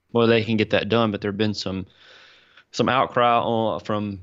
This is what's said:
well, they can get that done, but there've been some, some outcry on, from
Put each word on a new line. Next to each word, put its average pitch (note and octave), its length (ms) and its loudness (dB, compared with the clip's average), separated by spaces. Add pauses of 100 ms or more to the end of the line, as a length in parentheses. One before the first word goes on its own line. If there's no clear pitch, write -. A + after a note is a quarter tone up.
(120)
well, A#2 140 2
they A2+ 180 4
can A2 140 0
get G#2 120 0
that G2+ 200 0
done, A2+ 200 2
but G2 120 -6
there've G2+ 160 -4
been G#2+ 160 0
some, F#2 320 -8 (840)
some - 180 0
outcry A#2+ 480 2
on, G#2+ 420 -2
from G#2 420 -4